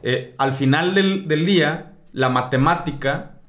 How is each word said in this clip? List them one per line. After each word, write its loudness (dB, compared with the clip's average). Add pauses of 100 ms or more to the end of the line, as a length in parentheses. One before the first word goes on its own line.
eh, -4
al 0
final 0
del, 0
del 0
día, 0 (180)
la -2
matemática -2 (120)